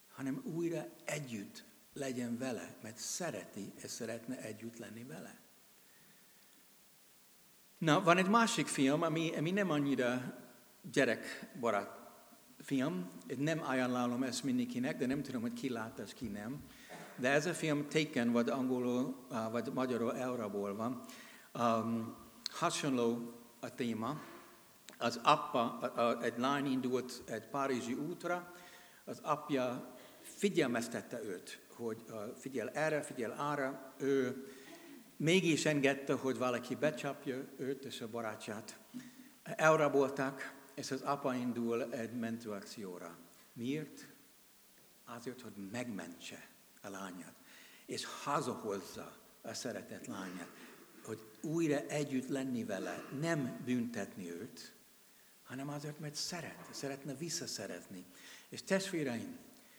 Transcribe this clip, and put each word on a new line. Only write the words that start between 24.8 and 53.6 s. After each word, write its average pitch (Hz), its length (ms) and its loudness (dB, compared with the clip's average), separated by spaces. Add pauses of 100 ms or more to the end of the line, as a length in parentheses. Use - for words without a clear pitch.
Az 117 260 2
apa, 135 560 6
a, 120 280 4
a, 120 160 2
egy 113 140 0
lány 139 340 4
indult 127 540 0
egy 113 220 -6
párizsi 131 460 0
útra, 170 600 -4 (500)
az 117 160 -8
apja 131 760 0 (260)
figyelmeztette 120 1000 2
őt, 87 440 -8
hogy, 113 400 -6
ö, 110 180 -6 (120)
figyel 123 320 -4
erre, 151 320 2
figyel 127 300 -4
arra. 143 640 -2
Ő 135 500 4 (720)
mégis 160 480 6
engedte, 139 480 6
hogy 127 240 2
valaki 120 380 2
becsapja 139 720 -2 (100)
őt 135 280 -4
és 123 160 -10
a 113 80 -6
barátját. 110 680 -6 (640)
Elrabolták, 143 1120 4 (200)
és 139 160 -6
az 131 100 -2
apa 139 340 0
indul 120 580 0
egy 113 200 -4
mentőakcióra. 101 1040 -6 (360)
Miért? 139 540 -6 (960)
Azért, 120 360 -10
hogy 107 120 -12 (180)
megmentse 90 760 -8 (340)
a 104 80 -12
lányát, 92 460 -10 (500)
és - 200 -6 (180)
hazahozza 110 920 -2 (260)
a 113 120 -8
szeretett 104 520 -6
lányát, 92 460 -8 (520)
hogy 110 220 -8 (160)
újra 156 380 4
együtt 135 480 0
lenni 135 360 0
vele, 95 400 -2 (160)
nem 151 460 0